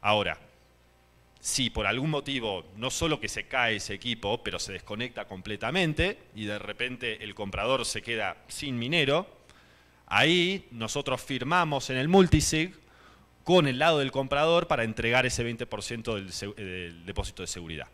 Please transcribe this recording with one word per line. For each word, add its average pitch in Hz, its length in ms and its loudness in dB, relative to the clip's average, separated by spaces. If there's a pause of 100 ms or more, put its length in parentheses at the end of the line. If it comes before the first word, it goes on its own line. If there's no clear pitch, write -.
Ahora, 101 360 2 (1000)
si 127 300 -2
por 107 160 0
algún 127 240 0
motivo 123 560 -4 (100)
no 120 140 -4
solo 156 280 0
que 107 100 -6
se - 180 -8
cae 120 300 2
ese 101 180 -6
equipo, 113 480 -4
pero 90 160 -6
se - 140 -6
desconecta 107 540 -10
completamente 147 920 -2 (160)
y 107 100 -10
de 104 140 -6
repente 117 680 -6
el 104 100 -10
comprador 107 520 -2
se - 160 -6
queda 107 340 -4 (100)
sin 131 320 -6
minero, 147 480 2 (800)
ahí 175 640 4
nosotros 123 520 -4
firmamos 143 680 0
en 131 80 -2
el 135 120 0
multisig 170 680 6 (680)
con 175 240 6
el 127 120 0
lado 156 220 6
del 135 120 0
comprador 151 560 2
para 127 160 2
entregar 117 400 2
ese 123 200 0
veinte 117 200 -4
por 104 180 -8
ciento 117 320 -6
del 98 140 -6
seg-, 101 300 -8
eh, 110 40 -10
del 87 440 -10
depósito 95 360 -6
de 87 40 -8
seguridad. 82 480 -10